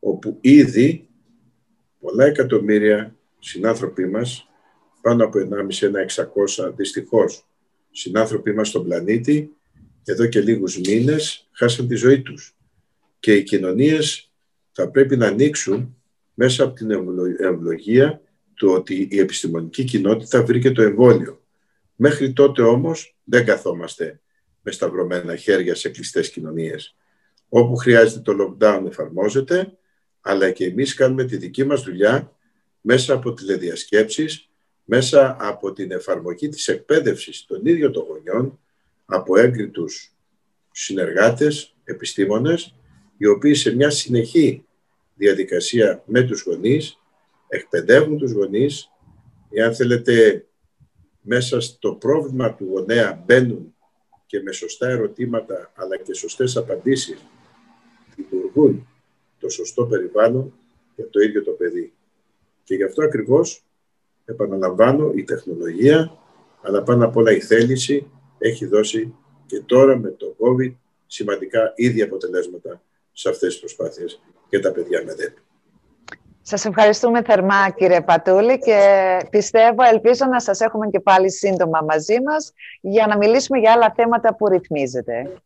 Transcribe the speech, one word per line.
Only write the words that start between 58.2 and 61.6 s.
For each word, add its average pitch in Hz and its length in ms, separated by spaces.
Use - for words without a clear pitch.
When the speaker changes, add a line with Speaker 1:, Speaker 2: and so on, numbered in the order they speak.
Speaker 1:
το - 100
σωστό - 380
περιβάλλον 110 640
για - 140
το 101 100
ίδιο 104 240
το - 60
παιδί. 87 420